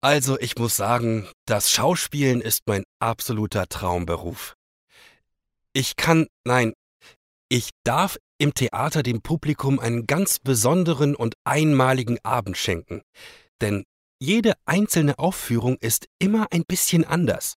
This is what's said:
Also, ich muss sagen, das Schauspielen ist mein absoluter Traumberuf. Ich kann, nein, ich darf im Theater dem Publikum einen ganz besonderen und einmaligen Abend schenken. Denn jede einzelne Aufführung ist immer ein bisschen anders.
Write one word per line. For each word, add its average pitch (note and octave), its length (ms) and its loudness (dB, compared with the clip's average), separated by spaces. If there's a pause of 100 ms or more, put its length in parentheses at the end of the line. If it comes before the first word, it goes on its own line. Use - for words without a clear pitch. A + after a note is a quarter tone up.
Also, C3+ 380 2
ich - 180 -6
muss A#2 200 -2
sagen, A2+ 520 0 (160)
das - 280 0
Schauspielen C#3 680 0
ist - 280 -4
mein G2 160 0 (160)
absoluter G#2+ 680 -2
Traumberuf. F2 840 -4 (1160)
Ich - 240 -2
kann, D#3+ 320 2 (160)
nein, B2 280 2 (760)
ich B2 220 -2 (120)
darf D3+ 340 0 (220)
im D3 160 0
Theater C3+ 480 -2
dem A2+ 200 -2
Publikum C#3 580 -2
einen A#2 260 -4
ganz F3+ 320 0
besonderen C#3+ 760 2
und A2+ 260 -4
einmaligen C3 800 2
Abend G#2+ 320 -2
schenken. F2 460 -4 (580)
Denn G#2 220 -2 (380)
jede G3+ 340 2 (120)
einzelne E3 520 2
Aufführung B2+ 600 -2
ist - 280 -4 (140)
immer G#3 320 2
ein E3+ 120 0
bisschen F3 400 2
anders. D3+ 560 -2